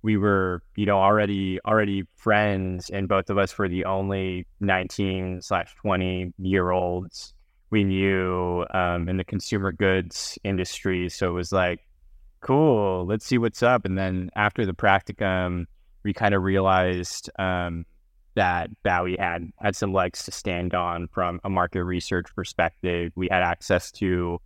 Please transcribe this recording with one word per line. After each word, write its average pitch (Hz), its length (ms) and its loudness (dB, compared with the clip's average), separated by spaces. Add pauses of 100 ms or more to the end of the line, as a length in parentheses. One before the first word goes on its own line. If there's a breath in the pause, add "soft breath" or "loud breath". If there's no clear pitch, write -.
we 107 140 2
were, 95 460 2 (120)
you 104 100 0
know, 101 120 4
already, 98 680 2
already 101 380 2 (120)
friends, 98 720 0
and 98 180 -4
both 95 220 2
of 98 80 0
us 98 200 0
were 98 120 0
the 90 160 -2
only 95 640 -4 (120)
nineteen 92 840 -2
slash - 340 -4
twenty 92 640 -2
year 92 320 2
olds 90 640 -4 (360)
we 107 140 2
knew, 92 880 0
um, 87 340 0
in 92 100 -2
the 92 60 -2
consumer 98 480 -2
goods 95 720 0
industry. 92 640 -2
So 92 220 -2
it 87 40 -2
was 87 180 -4
like, 90 280 2 (640)
"Cool, 107 640 2
let's 107 200 -2
see 127 120 2
what's 113 260 0
up." 120 220 4
And 95 120 0
then 92 380 -2
after 104 300 0
the 92 80 -2
practicum, 92 920 0 (380)
we 104 100 -2
kinda 101 260 2
realized, 92 920 2 (100)
um, 87 460 -4 (500)
that, 87 340 2 (140)
that 90 200 2
we 90 160 -2
had, 85 400 -4
had 101 160 -2
some 98 180 -2
legs 90 300 0
to - 80 -12
stand 87 420 -4
on 87 360 -2
from 90 340 -4
a 98 60 -4
market 90 340 0
research 90 520 -2
perspective. 87 800 -2
We 90 140 -2
had 90 140 2
access 87 500 0
to 87 520 -2